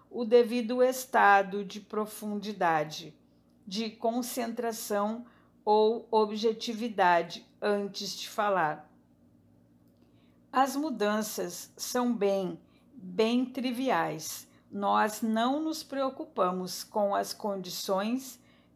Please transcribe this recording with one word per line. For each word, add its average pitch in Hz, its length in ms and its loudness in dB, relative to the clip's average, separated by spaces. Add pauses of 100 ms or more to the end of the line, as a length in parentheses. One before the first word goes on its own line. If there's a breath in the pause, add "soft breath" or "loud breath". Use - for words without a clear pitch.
o 240 160 -6
devido 240 560 4
estado 202 840 4
de 196 160 -12
profundidade, 196 1400 -4 (520)
de 214 240 -4
concentração 226 1300 -4 (400 loud breath)
ou 214 460 4
objetividade 214 1400 2 (140)
antes 202 560 -2
de - 100 -10
falar. 185 640 0 (1600 soft breath)
As 269 240 2
mudanças 214 1040 -4
são 247 340 -2
bem, 196 480 0 (320 soft breath)
bem 220 540 0
triviais. 226 1040 -2 (220 soft breath)
Nós 208 520 0
não 233 360 0
nos 311 240 -4
preocupamos 220 1000 -4
com 202 320 0
as 202 180 -2
condições 196 1040 -4 (360 soft breath)